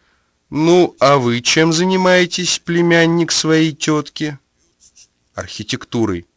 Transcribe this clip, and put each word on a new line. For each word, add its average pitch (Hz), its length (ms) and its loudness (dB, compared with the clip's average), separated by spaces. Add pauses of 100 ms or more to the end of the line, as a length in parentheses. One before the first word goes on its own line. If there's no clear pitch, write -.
(500)
"Ну, 165 500 2
а 139 180 4
вы 120 220 -2
чем 160 320 0
занимаетесь, 180 880 0
племянник 170 720 0
своей 160 400 0
тетки?" 151 680 -6 (960)
"Архитектурой". 101 920 -6 (100)